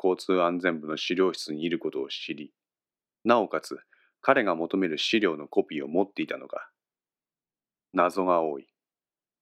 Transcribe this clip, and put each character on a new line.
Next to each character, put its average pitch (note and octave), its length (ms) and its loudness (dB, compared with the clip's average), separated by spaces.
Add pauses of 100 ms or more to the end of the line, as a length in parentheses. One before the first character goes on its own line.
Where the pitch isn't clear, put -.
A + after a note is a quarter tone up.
交 F#2 140 4
通 F2+ 260 2
安 F2 160 2
全 F2 220 0
部 D2+ 80 -10
の D2+ 80 -4
資 F2 180 -2
料 F#2 180 4
室 - 220 -8
に D2+ 80 -8
い E2+ 80 0
る E2 80 -2
こ D#2 120 -6
と C#2+ 120 -6
を C2+ 60 -8
知 - 260 -8
り、 D2 180 -16 (720)
な A#2 140 6
お F#2+ 100 0
か - 120 -4
つ - 180 -12 (420)
彼 C3+ 220 4
が F#2 140 2
求 E2 200 -2
め F#2+ 120 2
る D2+ 100 -4
資 - 220 2
料 E2+ 160 2
の D2 100 -12
コ - 160 0
ピ D#2 140 -4
ー C#2 80 -4
を C#2 40 -8
持 E2 140 0
っ G2 100 -4
て - 100 -4
い D#2 40 -4
た - 120 -8
の C2+ 100 -14
か。 - 200 -12 (1200)
謎 F#2 320 2
が F2+ 160 4
多 D2+ 180 -2
い。 - 80 -18 (760)